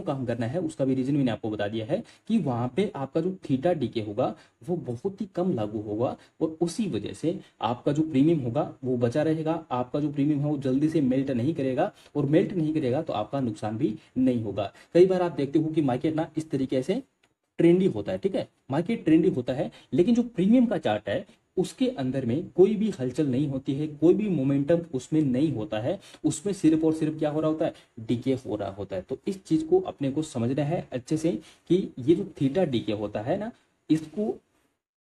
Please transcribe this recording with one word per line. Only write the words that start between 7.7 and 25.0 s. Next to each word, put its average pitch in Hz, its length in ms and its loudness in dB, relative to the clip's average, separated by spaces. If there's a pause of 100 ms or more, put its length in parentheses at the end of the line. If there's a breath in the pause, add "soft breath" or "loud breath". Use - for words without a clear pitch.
जो 160 100 2
premium 156 360 4
होगा 123 240 -2 (220)
वो 127 120 0
बचा 120 260 2
रहेगा, 156 300 0 (180)
आपका 123 300 -2
जो 147 120 -2
premium 143 280 0
है 147 60 0
वो 151 120 0
जल्दी 131 300 0
से 160 120 2
melt 135 300 0
नहीं 131 240 0
करेगा 135 360 0 (260 soft breath)
और 143 100 0
melt 160 260 4
नहीं 156 220 -2
करेगा 131 280 0
तो - 100 -6
आपका 107 280 -4
नुकसान 110 380 -4
भी 156 160 -2 (240 loud breath)
नहीं 127 240 2
होगा। 101 300 -4 (220 loud breath)
कई 175 120 8
बार 185 160 2
आप 175 100 0
देखते 139 260 -2
हो 156 120 0
कि 160 120 0
market 139 320 0
ना 156 220 -2
इस 156 140 -8
तरीके 131 320 -2
से 220 200 -2 (560)
trendy 175 280 6
होता 104 260 -2
है, - 60 -2
ठीक 196 160 -2
है, - 140 -4 (220)
Market 175 340 -2
trendy 160 240 6
होता 131 240 -2
है, 165 180 -4 (220 loud breath)
लेकिन 226 220 4
जो 240 100 4
premium 233 420 4
का 208 120 -2
chart 107 300 -2
है 135 160 -2 (320 soft breath)
उसके 185 340 0
अंदर 131 360 -4
में 139 240 -2
कोई 208 260 6
भी 208 140 0
हलचल 131 360 -2
नहीं 135 220 0
होती 135 260 -4
है, 147 120 -2
कोई 160 280 4
भी 214 140 0
momentum 143 520 2 (140)
उसमें 156 280 0